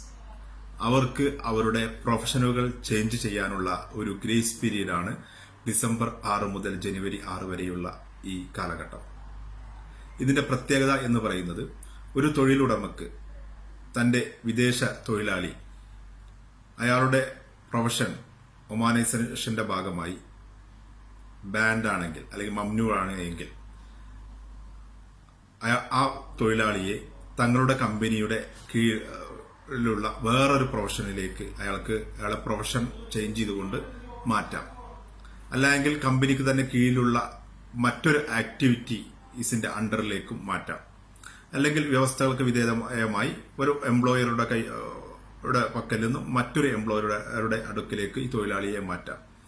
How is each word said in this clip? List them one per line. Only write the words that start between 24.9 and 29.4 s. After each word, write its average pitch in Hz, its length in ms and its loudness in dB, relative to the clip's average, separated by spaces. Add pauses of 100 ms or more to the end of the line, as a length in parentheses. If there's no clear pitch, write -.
അയ-, 117 300 2
ആ 131 480 0
തൊഴിലാളിയെ 107 680 2 (320)
തങ്ങളുടെ 127 380 4
കമ്പനിയുടെ 110 720 0 (240)
കീഴിലുള്ള 113 1500 0